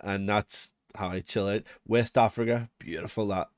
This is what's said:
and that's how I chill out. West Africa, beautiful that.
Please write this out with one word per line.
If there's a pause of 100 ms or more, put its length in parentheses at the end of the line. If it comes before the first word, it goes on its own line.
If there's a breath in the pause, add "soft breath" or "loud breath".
and
that's (220)
how
I
chill
out. (240 loud breath)
West
Africa,
beautiful
that.